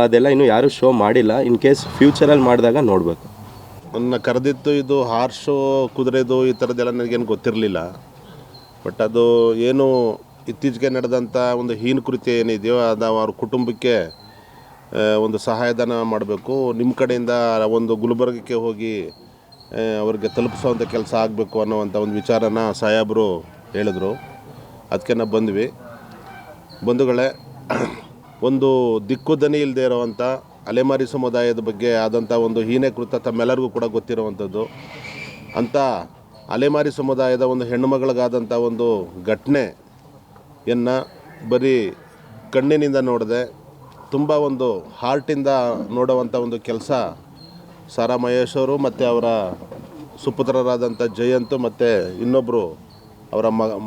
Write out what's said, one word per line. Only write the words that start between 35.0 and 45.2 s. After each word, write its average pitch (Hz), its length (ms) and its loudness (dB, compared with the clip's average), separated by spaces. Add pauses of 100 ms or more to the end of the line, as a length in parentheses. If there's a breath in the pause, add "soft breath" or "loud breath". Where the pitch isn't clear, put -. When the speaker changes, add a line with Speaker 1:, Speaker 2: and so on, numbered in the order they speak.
Speaker 2:
ಅಂಥ 120 220 -2 (720)
ಅಲೆಮಾರಿ 147 420 0
ಸಮುದಾಯದ 127 500 0
ಒಂದು 127 240 0
ಹೆಣ್ಣುಮಗಳಿಗಾದಂಥ 123 840 0
ಒಂದು 117 600 0 (140)
ಘಟನೆಯನ್ನು - 1800 -4 (400)
ಬರೀ 123 420 2 (600)
ಕಣ್ಣಿನಿಂದ 143 420 2
ನೋಡದೆ 120 560 -2 (600)
ತುಂಬ 147 200 0
ಒಂದು 127 680 -2
ಹಾರ್ಟಿಂದ 139 480 -2 (420)